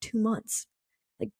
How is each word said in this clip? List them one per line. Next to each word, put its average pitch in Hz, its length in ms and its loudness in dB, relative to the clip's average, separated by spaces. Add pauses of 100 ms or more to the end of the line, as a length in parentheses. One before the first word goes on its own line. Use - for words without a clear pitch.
two - 180 -4
months. - 480 0 (520)
Like, - 200 -2